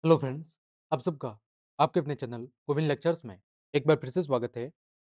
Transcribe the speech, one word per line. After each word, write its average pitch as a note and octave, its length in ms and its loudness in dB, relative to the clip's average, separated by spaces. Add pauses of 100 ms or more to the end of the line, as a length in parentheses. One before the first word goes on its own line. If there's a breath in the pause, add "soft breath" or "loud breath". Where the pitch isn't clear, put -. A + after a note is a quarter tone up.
हेलो D#3+ 120 8
फ्रेंड्स, C#3 420 -6 (340)
आप D3+ 80 0
सबका C#3+ 280 -4 (500)
आपके D#3 220 4
अपने C#3+ 140 -6
चैनल A#2+ 320 -8 (200)
कोविन D3 180 0
लेक्चर्स D#3 400 0
में F#2+ 140 -14 (360)
एक C#3+ 120 2
बार D#3 100 6
फिर C3 140 -8
से F3+ 120 0
स्वागत B2 340 -2
है। A#2+ 120 -6 (480)